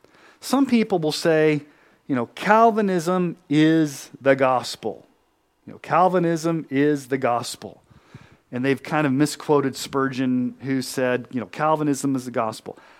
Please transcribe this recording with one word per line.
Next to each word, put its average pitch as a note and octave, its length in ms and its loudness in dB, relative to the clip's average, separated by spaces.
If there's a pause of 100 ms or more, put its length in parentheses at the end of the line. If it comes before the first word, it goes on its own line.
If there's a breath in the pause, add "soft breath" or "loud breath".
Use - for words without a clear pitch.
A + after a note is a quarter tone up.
(400 soft breath)
Some C4+ 260 2
people A3 320 2
will D3+ 140 -2
say, D#3 500 2 (440 soft breath)
you C#3 100 -2
know, A#2 180 -2
"Calvinism F#3 1000 2 (120)
is D#3 640 2 (100)
the C3+ 140 6
gospel." B2+ 720 -2 (600)
You - 80 -16
know, - 40 -20
"Calvinism E3 920 0
is C#3 380 0
the C3+ 100 -2
gospel." A#2 640 -4 (680 soft breath)
And B2 140 -4
they've C3+ 180 0
kind D3+ 240 0
of C3 60 0
misquoted C#3+ 640 0
Spurgeon, B2+ 840 -2
who C3 220 -4
said, B2 480 -2
you B2+ 100 -6
know, G#2 60 -6
"Calvinism D3 680 -2
is B2 80 -6
the B2 60 -10
gospel." A2+ 480 -6 (220 soft breath)